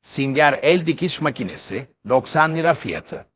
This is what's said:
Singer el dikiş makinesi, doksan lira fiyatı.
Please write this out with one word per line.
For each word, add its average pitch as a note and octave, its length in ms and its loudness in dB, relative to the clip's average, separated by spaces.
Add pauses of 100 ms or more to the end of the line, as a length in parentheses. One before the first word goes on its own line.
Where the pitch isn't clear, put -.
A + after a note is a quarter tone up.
Singer C#3 600 2
el E3 260 4
dikiş E3+ 340 -2
makinesi, A#2 640 -6 (220)
doksan D#3 460 2
lira E3 180 2
fiyatı. - 640 -8